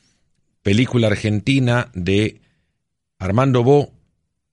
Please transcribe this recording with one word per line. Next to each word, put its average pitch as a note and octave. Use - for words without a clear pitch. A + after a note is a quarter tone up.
película A#2
argentina A#2+
de F#2+
Armando B2
Bo, C#3